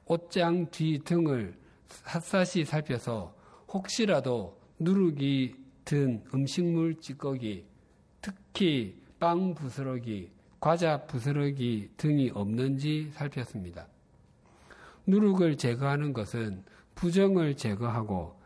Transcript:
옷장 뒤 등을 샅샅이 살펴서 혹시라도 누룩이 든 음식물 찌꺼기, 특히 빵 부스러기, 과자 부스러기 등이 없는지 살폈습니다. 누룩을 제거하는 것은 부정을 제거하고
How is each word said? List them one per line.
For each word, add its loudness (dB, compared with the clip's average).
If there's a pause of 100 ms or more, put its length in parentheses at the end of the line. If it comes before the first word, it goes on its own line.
옷장 0
뒤 0
등을 0 (280)
샅샅이 -2
살펴서 -4 (380)
혹시라도 0 (200)
누룩이 2 (300)
든 0 (100)
음식물 0
찌꺼기, -6 (560)
특히 -2 (240)
빵 2
부스러기, -6 (280)
과자 2
부스러기 -2
등이 2
없는지 -2
살폈습니다. -8 (1200)
누룩을 6
제거하는 0
것은 -4 (300)
부정을 4
제거하고 -2